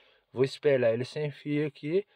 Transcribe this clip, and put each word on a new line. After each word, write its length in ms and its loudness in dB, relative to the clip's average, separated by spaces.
Vou 120 0
espelhar 480 2
ele 140 -2
sem 260 -6
fio 360 -4
aqui 480 -4